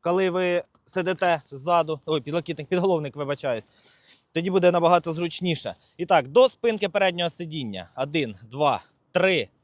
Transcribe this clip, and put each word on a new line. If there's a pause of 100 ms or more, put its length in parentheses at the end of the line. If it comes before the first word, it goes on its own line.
коли
ви (220)
сидите (100)
ззаду.
Ой,
підлокітник,
підголовник,
вибачаюсь. (680)
Тоді
буде
набагато
зручніше. (220)
І
так,
до
спинки
переднього
сидіння.
Один, (160)
два, (300)
три. (140)